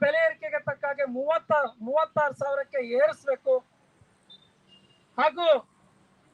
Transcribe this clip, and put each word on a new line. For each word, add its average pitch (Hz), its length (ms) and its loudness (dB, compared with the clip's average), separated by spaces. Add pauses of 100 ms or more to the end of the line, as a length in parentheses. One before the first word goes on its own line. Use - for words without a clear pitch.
ಬೆಲೆ 302 240 2
ಏರಿಕೆಗೆ 311 420 -4
ತಕ್ಕ 285 220 -6
ಹಾಗೆ 277 160 -4 (100)
ಮೂವತ್ತ, 311 360 -2 (340)
ಮೂವತ್ತಾರು 294 560 0
ಸಾವಿರಕ್ಕೆ 277 400 -4 (180)
ಏರಿಸ್ಬೇಕು. 277 540 0 (1600)
ಹಾಗೂ 311 300 2 (840)